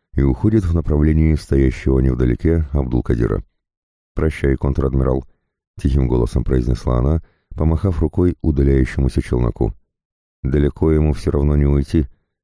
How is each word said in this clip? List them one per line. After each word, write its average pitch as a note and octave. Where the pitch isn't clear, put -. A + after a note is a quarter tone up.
и C2
уходит G#2+
в E2+
направлении D#2
стоящего C2+
невдалеке C2
Абдулкадира. A#1+
«Прощай, D2
контр-адмирал», — C2+
тихим C2
голосом A#1+
произнесла B1
она, D2+
помахав D#2+
рукой F2
удаляющемуся C2+
челноку. A#1
«Далеко C#2+
ему D2+
всё -
равно D2
не D2
уйти», — C#2+